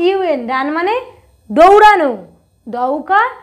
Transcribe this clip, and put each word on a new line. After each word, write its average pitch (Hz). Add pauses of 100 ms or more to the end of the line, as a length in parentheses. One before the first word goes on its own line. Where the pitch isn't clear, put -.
ইউ 392 (140)
এন, 262 (100)
রান 262 (100)
মানে 381 (540)
দৌড়ানো। 370 (560)
দৌকা, 269 (220)